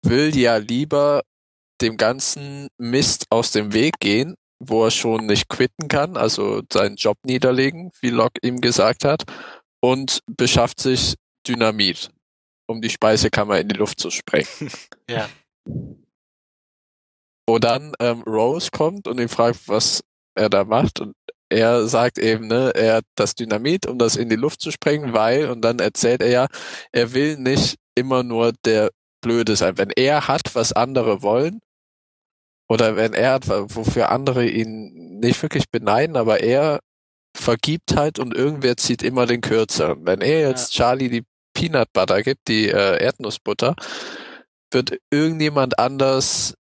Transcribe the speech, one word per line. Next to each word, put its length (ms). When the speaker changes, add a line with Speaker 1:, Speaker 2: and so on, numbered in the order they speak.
Speaker 1:
will 320
ja 220
lieber 640
dem 160
ganzen 720
Mist 520
aus 220
dem 220
Weg 260
gehen, 360
wo 260
er 60
schon 340
nicht 240
quitten 380
kann, 280
also 460
seinen 240
Job 300
niederlegen, 680
wie 80
Locke 340
ihm 180
gesagt 420
hat, 200
und 460
beschafft 520
sich 360
Dynamit, 600
um 140
die 80
Speisekammer 680
in 80
die 80
Luft 240
zu 100
sprengen. 380
Speaker 2:
<laughs> 500
Ja. 200
Speaker 1:
Wo 120
dann, 400
ähm, 240
Rose 480
kommt 360
und 120
ihn 80
fragt, 400
was 340
er 140
da 140
macht, 380
und 120
er 380
sagt 300
eben, 300
ne, 260
er 220
hat 100
das 200
Dynamit, 500
um 140
das 160
in 140
die 80
Luft 240
zu 100
sprengen, 420
weil, 360
und 120
dann 180
erzählt 420
er 80
ja, 180
er 200
will 240
nicht 380
immer 280
nur 300
der 260
Blöde 360
sein. 200
Wenn 140
er 380
hat, 260
was 160
andere 500
wollen, 380
oder 260
wenn 180
er 200
hat, 160
wofür 600
andere 380
ihn 720
nicht 240
wirklich 260
beneiden, 460
aber 240
er 400
vergibt 600
halt 240
und 140
irgendwer 440
zieht 260
immer 240
den 140
Kürzeren. 640
Wenn 160
er 280
jetzt 240
Speaker 2:
Ja. 120
Speaker 1:
Charlie 240
die 140
Peanut 400
Butter 300
gibt, 240
die, 220
äh, 340
Erdnussbutter, 720
wird 260
irgendjemand 680
anders 760